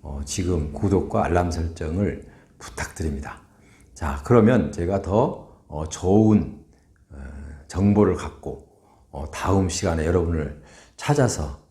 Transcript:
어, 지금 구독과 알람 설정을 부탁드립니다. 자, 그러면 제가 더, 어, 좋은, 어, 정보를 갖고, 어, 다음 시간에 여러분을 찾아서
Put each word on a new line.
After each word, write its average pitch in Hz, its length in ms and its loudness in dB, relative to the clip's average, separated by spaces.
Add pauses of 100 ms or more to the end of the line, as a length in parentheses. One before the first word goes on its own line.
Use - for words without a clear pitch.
어, 71 220 -10
지금 85 480 -2
구독과 98 540 0
알람 87 260 2
설정을 85 720 -4 (320)
부탁드립니다. - 840 -10 (520)
자, 69 300 -6
그러면 110 480 4
제가 90 300 -2
더, 120 680 -2
어, 78 220 -8
좋은, 101 720 2 (480)
어, 69 60 -18 (500)
정보를 101 480 4
갖고, - 500 -12 (460)
어, 69 180 -10
다음 95 380 0
시간에 82 380 -2
여러분을 82 560 0 (340)
찾아서 120 640 0 (120)